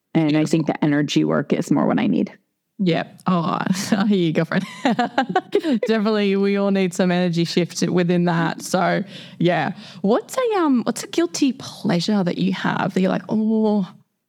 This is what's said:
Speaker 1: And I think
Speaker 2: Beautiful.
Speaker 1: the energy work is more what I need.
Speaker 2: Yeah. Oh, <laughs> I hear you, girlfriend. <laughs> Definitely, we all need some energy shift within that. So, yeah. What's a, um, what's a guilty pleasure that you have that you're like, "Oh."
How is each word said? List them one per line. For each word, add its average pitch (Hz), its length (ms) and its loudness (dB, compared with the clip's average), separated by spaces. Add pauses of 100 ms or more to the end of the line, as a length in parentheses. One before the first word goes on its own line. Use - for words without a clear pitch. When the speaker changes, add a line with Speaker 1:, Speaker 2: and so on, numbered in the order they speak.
(140)
Speaker 1:
And 156 220 2
I 156 80 2
think 156 220 0
Speaker 2:
Beautiful. - 140 -2
Speaker 1:
the - 40 2
energy 147 400 2
work 151 280 0
is 156 180 -2
more - 160 2
what - 120 0
I - 80 0
need. - 260 0 (460)
Speaker 2:
Yeah. 175 260 0 (220)
Oh, 175 340 -2
<laughs> - 320 -2
I 208 140 2
hear 208 120 2
you, 165 140 2
girlfriend. 165 320 0 (200)
<laughs> - 0 - (1000)
Definitely, 208 500 2
we 202 200 2
all 202 140 0
need 190 240 2
some 185 160 2
energy 175 340 2
shift 165 440 -2
within 175 360 2
that. 165 380 0
So, 175 400 0 (360)
yeah. 165 340 0 (300)
What's 247 340 0
a, 466 220 0
um, 277 260 2
what's - 200 -4
a 427 40 -14
guilty 339 440 0
pleasure - 720 -2
that 170 140 -2
you 190 140 0
have - 420 -2
that 185 60 0
you're 185 100 2
like, - 180 -2
"Oh." 214 640 0 (360)